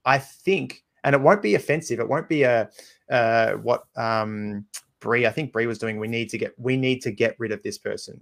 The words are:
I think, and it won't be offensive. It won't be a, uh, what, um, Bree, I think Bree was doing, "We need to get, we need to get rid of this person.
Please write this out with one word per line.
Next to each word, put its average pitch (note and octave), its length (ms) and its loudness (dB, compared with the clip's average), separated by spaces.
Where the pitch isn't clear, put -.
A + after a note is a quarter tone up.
I C3+ 120 4
think, C3+ 640 -4
and C#3 100 4
it C3+ 60 6
won't F#3+ 220 6
be G#3 120 2
offensive. D3+ 460 0
It A2+ 80 -2
won't D3+ 200 -2
be D3 160 2
a, A#2 260 2
uh, A2+ 440 2
what, A2+ 300 -2
um, G#2+ 680 -4
Bree, A#2 260 2
I A2 40 2
think C#3 220 -6
Bree A2+ 140 -2
was A2+ 120 -6
doing, A2 200 -6
"We A2 100 -6
need A#2 220 -4
to A2+ 80 -6
get, - 200 -6
we B2+ 180 0
need C3 260 0
to A#2 100 -4
get A2+ 260 -2
rid A2 140 -4
of G#2 100 -8
this G#2 140 -8
person. - 460 -10